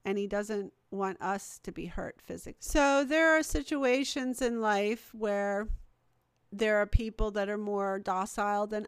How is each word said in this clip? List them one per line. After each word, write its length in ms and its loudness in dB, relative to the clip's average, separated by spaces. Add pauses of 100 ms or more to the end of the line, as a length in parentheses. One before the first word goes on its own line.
and 120 0
he 120 -2
doesn't 440 -4 (200)
want 280 -4
us 440 -4
to 80 -10
be 140 -10
hurt 360 -8
physically. 380 -12
So 420 4
there 340 4
are 60 4
situations 960 0
in 200 0
life 540 0
where 540 -2 (840)
there 240 2
are 100 4
people 460 2
that 160 0
are 100 -2
more 400 0
docile 720 -2
than 200 -4